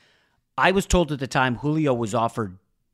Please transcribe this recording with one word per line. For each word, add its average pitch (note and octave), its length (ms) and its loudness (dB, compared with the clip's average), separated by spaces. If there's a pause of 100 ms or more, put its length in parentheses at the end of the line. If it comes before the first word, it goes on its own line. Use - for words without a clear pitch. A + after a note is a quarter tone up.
(560)
I D#3 140 4
was F#3+ 160 0
told E3+ 260 2
at C#3+ 60 -6
the C3+ 80 -6
time B2+ 300 0
Julio D3 360 0
was A#2 220 -2
offered A2+ 420 -2 (380)